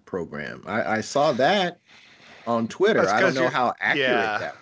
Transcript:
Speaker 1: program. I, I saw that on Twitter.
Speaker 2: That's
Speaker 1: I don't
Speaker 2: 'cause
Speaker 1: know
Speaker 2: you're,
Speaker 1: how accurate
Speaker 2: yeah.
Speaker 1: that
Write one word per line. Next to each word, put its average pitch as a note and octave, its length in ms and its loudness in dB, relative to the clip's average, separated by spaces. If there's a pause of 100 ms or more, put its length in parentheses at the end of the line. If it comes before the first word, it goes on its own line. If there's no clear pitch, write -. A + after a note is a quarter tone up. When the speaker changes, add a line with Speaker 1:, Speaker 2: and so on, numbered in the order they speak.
Speaker 1:
program. D2 640 -10
I, A2 300 -2
I A2 40 -2
saw D3 320 0
that E3+ 460 0 (680)
on A#2 200 0
Twitter. G3+ 340 2
Speaker 2:
That's - 100 2
Speaker 1:
I A2 100 2
don't F#3 80 4
Speaker 2:
'cause C#3 60 0
Speaker 1:
know C3 100 0
Speaker 2:
you're, C3 40 2
Speaker 1:
how B2+ 300 0
accurate A#2+ 520 0
Speaker 2:
yeah. G#2 60 -2
Speaker 1:
that D#2 240 -8